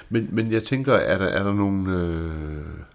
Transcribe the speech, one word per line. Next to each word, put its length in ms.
Men, 220
men 200
jeg 120
tænker, 300
er 240
der, 80
er 180
der 100
nogle, 420
øh, 680